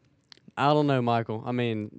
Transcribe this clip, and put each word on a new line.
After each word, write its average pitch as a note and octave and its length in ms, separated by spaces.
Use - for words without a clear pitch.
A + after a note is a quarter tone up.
I C#3+ 160
don't D3+ 160
know, C3 140
Michael. A#2 440
I B2 60
mean, A2+ 460